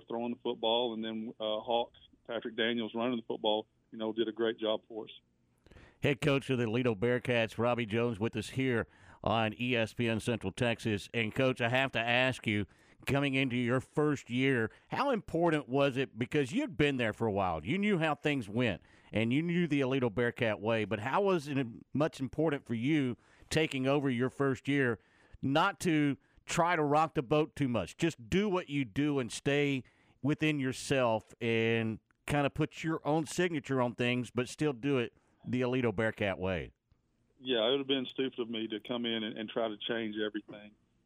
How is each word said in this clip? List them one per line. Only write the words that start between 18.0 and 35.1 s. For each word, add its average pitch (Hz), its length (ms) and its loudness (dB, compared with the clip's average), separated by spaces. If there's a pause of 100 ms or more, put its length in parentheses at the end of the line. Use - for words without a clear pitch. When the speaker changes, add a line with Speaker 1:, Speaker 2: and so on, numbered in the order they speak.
Speaker 2:
things 139 320 -2
went, 107 320 0 (320)
and 113 220 2
you 151 80 4
knew 170 260 2
the 143 140 2
Aledo 127 280 2
Bearcat 113 520 0
way. 107 240 2
But 104 140 -2
how 131 200 -2
was 180 300 2
it 135 180 0 (260)
much 151 280 0
important 143 440 -2
for 120 100 -4
you 131 420 0 (320)
taking 139 400 0
over 139 200 2
your 123 200 0
first 139 400 -2
year 135 300 2 (420)
not 160 400 2
to 151 340 2 (300)
try 175 320 0
to 151 40 2
rock 151 320 2
the 156 80 -2
boat 151 360 2
too 143 100 0
much? 107 300 -2
Just 123 320 -2
do 202 180 2
what 180 220 -2
you 143 160 -2
do 139 340 0
and 117 100 -2
stay 139 540 0 (380)
within 151 400 2
yourself 127 800 0
and 113 580 2 (260)
kind 143 200 0
of 131 80 -2
put - 320 -4
your 160 180 -2
own 151 220 2
signature 143 560 0
on 120 140 0
things, 123 380 0
but 123 140 0
still 151 240 0
do 131 260 0
it 117 140 0 (340)